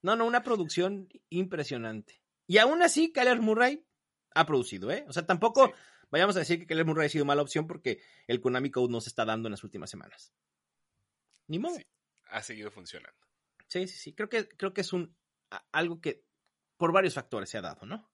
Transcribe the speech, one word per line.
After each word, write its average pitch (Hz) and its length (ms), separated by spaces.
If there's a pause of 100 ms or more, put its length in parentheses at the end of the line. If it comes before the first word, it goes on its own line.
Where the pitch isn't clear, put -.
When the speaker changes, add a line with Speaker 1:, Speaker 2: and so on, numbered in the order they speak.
Speaker 1:
No, 196 140
no, 226 100
una 240 180
producción 190 640 (200)
impresionante. 143 920 (260)
Y 190 120
aún 302 220
así, 320 300
Kyler 247 300
Murray 240 440 (500)
ha 156 100
producido, 120 460
¿eh? 277 180
O 127 40
sea, 165 120
tampoco 226 420
Speaker 2:
Sí. - 60 (380)
Speaker 1:
vayamos 185 260
a - 20
decir 165 200
que 170 80
Kyler 160 180
Murray 156 220
ha - 20
sido 147 160
mala 143 160
opción 151 260
porque - 340 (260)
el 120 120
Konami 131 320
Code 123 200
no 117 100
se - 80
está 113 160
dando 110 240
en - 20
las 98 140
últimas 92 240
semanas. - 440 (1120)
Ni 160 120
modo. 330 160
Speaker 2:
Sí, - 100 (420)
ha 110 140
seguido 107 300
funcionando. 90 480 (480)
Speaker 1:
Sí, 185 200
sí, 180 100
sí. - 180
Creo 214 140
que, 220 180
creo 185 260
que 202 80
es - 120
un, 170 220 (360)
a-, - 220
algo 165 280
que - 220 (540)
por 170 160
varios 190 220
factores 107 340
se 113 80
ha 101 40
dado, 87 240
¿no? 208 280